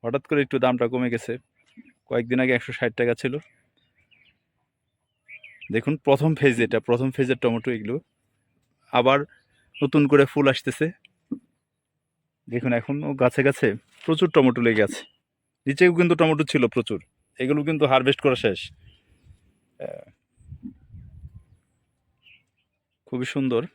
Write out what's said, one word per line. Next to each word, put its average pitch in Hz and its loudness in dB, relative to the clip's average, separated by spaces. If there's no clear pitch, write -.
হঠাৎ 120 -4
করে 147 0
একটু 135 -2
দামটা 123 2
কমে 123 -2
গেছে, 117 -6
কয়েকদিন 120 -2
আগে 127 2
একশো 120 -4
ষাট 117 -4
টাকা 120 0
ছিল। 131 -6
দেখুন, 127 -2
প্রথম 143 2
ফেজ 127 2
এটা, 113 0
প্রথম 123 -2
ফেজের 127 -2
টমেটো 117 -2
এগুলো। 113 -6
আবার 131 4
নতুন 143 2
করে 139 6
ফুল 139 0
আসতেছে। 135 -2
দেখুন, 123 -4
এখনও 143 -4
গাছে 131 0
গাছে 127 0
প্রচুর 160 0
টমেটো 127 4
লেগে 113 2
আছে। - -6
নিচেও 170 4
কিন্তু 170 2
টমেটো 156 2
ছিল 127 0
প্রচুর, 110 -4
এগুলো 143 -2
কিন্তু 151 -2
হারভেস্ট 131 2
করা 131 2
শেষ। - -4
আহ, - -16
খুবই 127 -8
সুন্দর। 131 -4